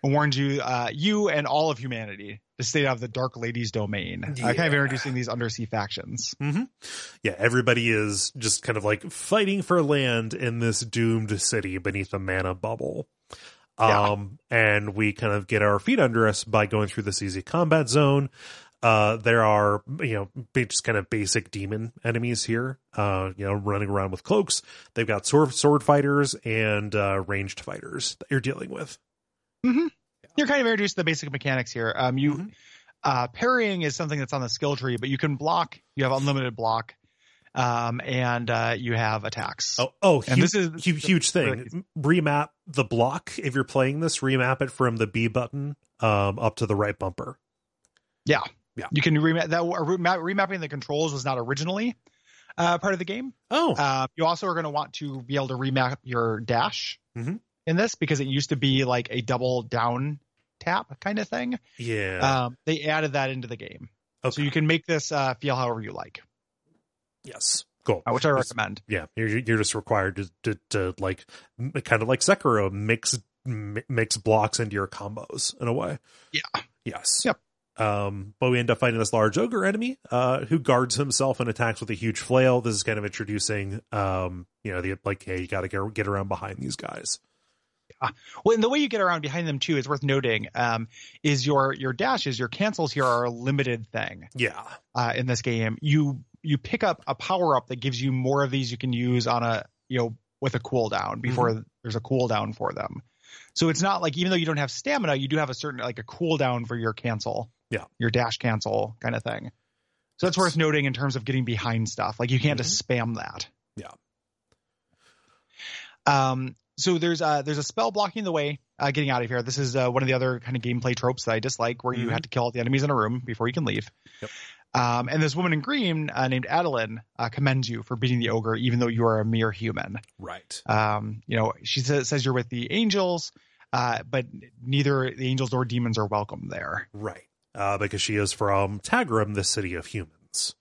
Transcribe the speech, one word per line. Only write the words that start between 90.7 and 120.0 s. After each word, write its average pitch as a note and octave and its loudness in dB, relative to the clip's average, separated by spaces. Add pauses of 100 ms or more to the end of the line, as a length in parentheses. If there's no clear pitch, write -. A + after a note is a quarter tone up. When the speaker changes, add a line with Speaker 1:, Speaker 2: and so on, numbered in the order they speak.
Speaker 1:
is C3+ 2
your, C3+ 4
your C3 -4
dashes, C3+ -2
your B2 -2
cancels F#3 -2
here C3+ 0
are A#2+ 4
a A#2+ 0
limited B2 -2
thing. F#2+ -6
Speaker 2:
Yeah. A2+ -2 (320)
Speaker 1:
Uh, A#2+ 0
in B2+ -2
this B2 0
game, A2+ 0
you, D3 2 (220)
you D3 0
pick - -2
up F3 0
a C3+ -2
power F3+ 2
up A#2+ 0
that B2+ -6
gives B2 -2
you C3+ 0
more C3 2
of C3 -2
these C3 -2
you A#2+ -6
can B2+ -2
use A#2+ 2
on A#2 2
a, A2+ 0 (240)
you B2+ -2
know, A#2 -2 (240)
with C3 -2
a B2 0
cooldown G#2+ -2
before B2 2
Speaker 2:
Mm-hmm. A2 -2 (220)
Speaker 1:
there's A2+ -6
a A2+ -2
cooldown A2+ 0
for - -4
them. - -8 (520)
So E3 4
it's D#3 0
not G3 0
like, D3+ -2
even F3+ 2
though F#3 2
you E3 2
don't D#3 0
have C#3 -2
stamina, A#3 0
you C3+ -4
do D3+ 0
have D3 0
a B2+ -6
certain, C3+ -8
like, A2+ -6
a A#2 -10
cooldown C3+ 0
for A#2+ -4
your A2+ 0
cancel. A2+ -4 (200)
Speaker 2:
Yeah. A2 -4 (140)
Speaker 1:
Your A#2 2
dash A#2+ 0
cancel A2 -2
kind A#2 -2
of A2+ -4
thing. A2+ -8 (680)
So F3 0
that's F#3 0
Speaker 2:
Yes. F#3 4
Speaker 1:
worth E3+ 2
noting D3+ 2
in C3 0
terms C3 -2
of A2 -6
getting C3 0
behind A2+ 0
stuff. - -4
Like, A#2+ 0
you B2+ 4
can't D3 2
just - -2
Speaker 2:
Mm-hmm. A#2 0
Speaker 1:
spam A#2 -4
that. - -10 (280)
Speaker 2:
Yeah. - -14 (2250)
Speaker 1:
Um, C3 2 (240)
so F3+ 2
there's E3 0
a, D3+ 2
there's D3 -2
a D3 -4
spell A3+ -2
blocking G3+ -2
the F3+ -2
way, D3 -2 (200)
uh, C#3 2
getting C#3 0
out B2 2
of A#2 -4
here. B2 -2
This C3 -4
is, C3 0
uh, B2+ 2
one C3 2